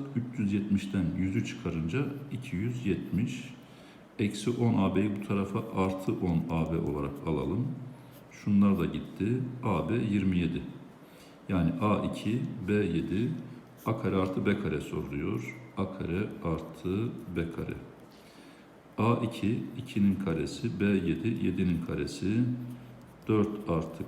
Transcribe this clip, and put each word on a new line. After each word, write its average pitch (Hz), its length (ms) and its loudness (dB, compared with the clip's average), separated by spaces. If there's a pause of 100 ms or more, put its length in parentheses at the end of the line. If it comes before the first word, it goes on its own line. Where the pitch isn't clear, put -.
(160)
üç 120 240 -2
yüz 101 140 2
yetmişten 98 520 0 (120)
yüzü 95 280 0
çıkarınca 82 600 -2 (260)
iki - 240 -6
yüz 113 300 -2
yetmiş. - 580 0 (760)
Eksi 107 300 0
on 117 340 4
A 90 120 2
B'yi 104 200 4
bu - 120 -8
tarafa 98 320 0
artı - 520 0
on 82 380 2
A 82 240 0
B 82 40 2 (140)
olarak 71 360 -4
alalım. 80 400 0 (640)
Şunlar 101 480 6
da 80 60 4
gitti. 71 420 -2 (360)
A 90 260 0
B 107 40 2
yirmi 98 440 2
yedi. 82 240 2 (880)
Yani 85 220 4 (100)
A 104 240 2
iki, 107 360 -2 (260)
B 101 60 2
yedi, 104 580 2 (540)
A 107 160 0
kare 95 140 0
artı 95 300 2
B 101 140 4
kare 76 220 -2
soruluyor. 73 720 -4 (220)
A 95 200 -2
kare 90 320 -2 (140)
artı 90 680 -2 (260)
B 82 160 -2
kare. - 420 -8 (1040)
A 117 180 6
iki, 113 480 0 (140)
ikinin 98 380 4
karesi, 82 640 -2
B 101 60 2
yedi, 95 600 2
yedinin 90 420 2
karesi, 92 560 0 (840)
dört 104 420 2
artı 80 380 -2